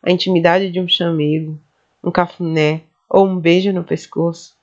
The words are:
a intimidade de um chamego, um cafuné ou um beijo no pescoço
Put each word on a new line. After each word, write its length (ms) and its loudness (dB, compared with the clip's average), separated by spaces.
a 80 -2
intimidade 600 2
de 100 -4
um 80 -4
chamego, 720 -2
um 80 -2
cafuné 720 0
ou 180 4
um 120 -2
beijo 340 2
no 120 -4
pescoço 800 -6